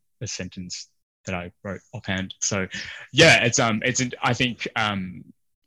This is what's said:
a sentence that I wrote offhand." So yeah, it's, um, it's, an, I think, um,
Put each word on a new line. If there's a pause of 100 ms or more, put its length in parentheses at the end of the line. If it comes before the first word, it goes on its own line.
(220)
a
sentence (360)
that
I (120)
wrote (120)
offhand."
So (440)
yeah,
it's,
um,
it's,
an, (100)
I
think,
um, (440)